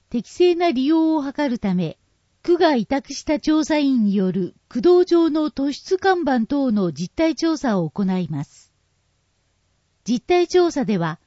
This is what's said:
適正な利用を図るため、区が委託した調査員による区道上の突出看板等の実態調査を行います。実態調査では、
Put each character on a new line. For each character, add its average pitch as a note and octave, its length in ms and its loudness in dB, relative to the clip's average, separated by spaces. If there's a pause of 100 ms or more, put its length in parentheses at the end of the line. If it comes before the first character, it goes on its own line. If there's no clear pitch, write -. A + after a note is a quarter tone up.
適 A#3+ 220 -8
正 F4+ 240 2
な E4+ 160 0
利 B3+ 140 -2
用 D#4+ 320 2
を D4 40 -4
図 C#4 280 -4
る A#3 100 -4
た F#3+ 140 -2
め、 F3+ 260 -4 (420)
区 F4 160 2
が D#4+ 180 4
委 A3+ 100 -2
託 - 260 -4
し - 140 -16
た D4+ 160 -2
調 D#4 240 0
査 D#4 140 0
員 C4 260 2
に G3+ 100 0
よ F#3 160 0
る F3 240 -4 (140)
区 B3 120 -6
道 F4+ 220 6
上 E4+ 260 2
の D4+ 220 -2
突 C#4 220 -4
出 - 240 -4
看 F#4+ 240 0
板 B3+ 240 0
等 C#4 260 -2
の F#3+ 220 0
実 E3 200 -8
態 D#4+ 220 0
調 D#4+ 220 -2
査 A3 240 -2
を D#3+ 80 -4
行 G3+ 160 -4
い F#3 240 -2
ま D3 160 -8
す。 - 260 -20 (1300)
実 A#3+ 160 -2
態 F4 260 2
調 F4 240 2
査 C4 140 -4
で G3+ 120 0
は、 E3 300 -4